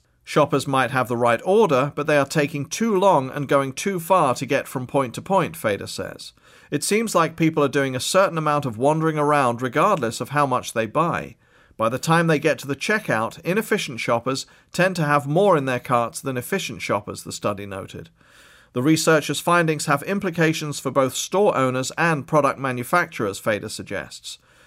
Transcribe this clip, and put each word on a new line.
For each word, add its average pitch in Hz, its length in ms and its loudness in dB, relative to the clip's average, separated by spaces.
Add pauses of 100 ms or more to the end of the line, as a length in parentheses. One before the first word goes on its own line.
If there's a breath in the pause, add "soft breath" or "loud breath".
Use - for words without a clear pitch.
(240)
Shoppers 143 440 2
might 135 240 0
have 127 160 0
the 120 100 -2
right 117 260 4
order, 160 520 4
but 147 120 -4
they 151 100 4
are 139 80 4
taking 147 400 -2
too 220 300 0
long 170 360 4
and 143 160 -6
going 135 260 2
too 196 260 -4
far 165 360 2
to 131 100 -6
get 131 220 -2
from 127 180 -6
point 127 300 -2
to - 60 -10
point, 170 340 0
Fader 98 320 -2
says. - 460 -10 (360 soft breath)
It 147 140 -4
seems 214 320 0
like 165 200 0
people 160 280 2
are 139 60 4
doing 135 260 0
a 127 60 -4
certain 185 360 2
amount 147 280 0
of 110 120 -6
wandering 156 400 2
around 143 440 2
regardless 156 600 0
of 127 80 -8
how 143 160 2
much 127 280 -2
they 113 120 0
buy. 131 520 -2 (380 soft breath)
By 113 140 0
the 127 80 -4
time 165 300 2
they 156 100 4
get 139 220 0
to 131 80 -14
the 139 80 -4
checkout, 131 640 -2
inefficient 180 580 -2
shoppers 127 460 -2 (260 soft breath)
tend 180 260 0
to 160 80 0
have 147 200 2
more 170 320 4
in 135 80 0
their 123 140 0
carts 120 420 -2
than 131 160 -6
efficient 123 440 -6
shoppers, 101 420 -4
the 92 80 -12
study 101 340 -4
noted. 95 440 -12 (640 soft breath)
The 123 100 -2
researchers' 156 580 2
findings 165 460 0
have 143 160 0
implications 165 760 -2
for 135 120 -6
both 131 240 2
store 185 420 2
owners 131 400 0
and 156 300 0
product 139 320 0
manufacturers, 123 800 -2
Fader 107 280 -2
suggests. - 720 -10 (300 soft breath)